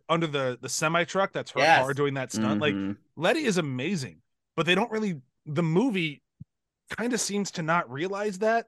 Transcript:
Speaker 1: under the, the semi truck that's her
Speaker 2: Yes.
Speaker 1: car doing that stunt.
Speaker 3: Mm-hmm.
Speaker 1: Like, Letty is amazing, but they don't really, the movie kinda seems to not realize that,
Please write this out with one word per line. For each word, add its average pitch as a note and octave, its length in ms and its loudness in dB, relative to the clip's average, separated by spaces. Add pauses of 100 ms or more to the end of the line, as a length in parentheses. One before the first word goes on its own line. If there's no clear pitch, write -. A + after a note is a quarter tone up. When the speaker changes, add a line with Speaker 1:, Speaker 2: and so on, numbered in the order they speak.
Speaker 1:
under E3 200 2
the, C3 340 -2
the B2+ 60 -10
semi E3 340 0
truck F#3+ 300 0
that's C3+ 180 -6
her - 80 -4
Speaker 2:
Yes. D3 240 6
Speaker 1:
car C3+ 120 0
doing C#3+ 200 0
that C3 160 -4
stunt. G#2+ 320 0
Speaker 3:
Mm-hmm. G2 280 0
Speaker 1:
Like, G2+ 60 -6 (200)
Letty B3 280 2
is F#3+ 140 2
amazing, C3+ 600 -4 (360)
but D#3+ 120 0
they F3+ 100 4
don't A3 160 0
really, G#3 280 -2 (260)
the D3+ 160 0
movie E3+ 600 2 (720)
kinda A#3 220 -2
seems G3 320 -2
to F3 120 -6
not D#3+ 280 0
realize F#3+ 480 -4
that, A3+ 300 2